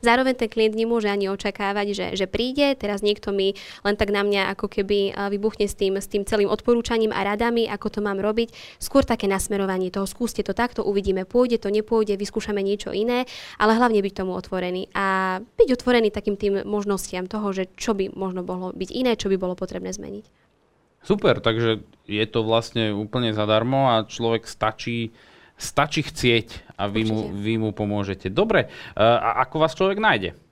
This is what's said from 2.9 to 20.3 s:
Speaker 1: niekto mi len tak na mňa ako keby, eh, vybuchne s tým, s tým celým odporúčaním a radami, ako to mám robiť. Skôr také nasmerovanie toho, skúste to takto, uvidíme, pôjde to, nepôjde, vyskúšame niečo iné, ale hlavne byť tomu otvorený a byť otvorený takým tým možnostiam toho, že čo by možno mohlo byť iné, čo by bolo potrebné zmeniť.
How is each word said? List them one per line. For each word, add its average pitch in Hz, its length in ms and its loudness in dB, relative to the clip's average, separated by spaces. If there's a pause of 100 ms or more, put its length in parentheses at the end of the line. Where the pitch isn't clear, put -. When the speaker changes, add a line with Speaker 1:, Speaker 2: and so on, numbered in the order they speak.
Speaker 1:
niekto 208 240 0
mi 196 240 0 (320)
len 202 80 2
tak 208 160 0
na 202 160 2
mňa 196 320 0
ako - 160 -6
keby, 196 400 0
eh, 202 160 -4
vybuchne 202 400 -2
s - 80 -10
tým, 196 240 0
s - 80 -12
tým 202 160 -2
celým 208 240 2
odporúčaním 226 640 2
a 190 80 -2
radami, 226 480 0
ako 208 240 -6
to - 80 -4
mám 202 160 -2
robiť. 214 640 -4
Skôr 277 240 4
také 220 240 0
nasmerovanie 190 640 -2
toho, 196 160 -2
skúste - 320 -4
to 196 160 -4
takto, 240 240 -2
uvidíme, 190 480 0
pôjde 240 320 2
to, 202 80 -4
nepôjde, 214 480 0
vyskúšame 202 480 -4
niečo 202 240 -2
iné, 247 400 -2 (320)
ale 220 160 6
hlavne 226 240 4
byť 196 160 -2
tomu 190 160 -4
otvorený 185 640 -4
a 190 460 0
byť 349 320 2
otvorený 240 340 4
takým 202 300 -4
tým 202 140 0 (100)
možnostiam 196 640 -2
toho, 208 240 -4
že 185 240 -2
čo - 180 -2
by 196 220 -2
možno 185 260 -4
mohlo 185 300 -6
byť 185 240 -8
iné, 247 240 2
čo - 80 -4
by 190 80 2
bolo 180 180 -2
potrebné 185 380 -8
zmeniť. 202 340 -12 (760)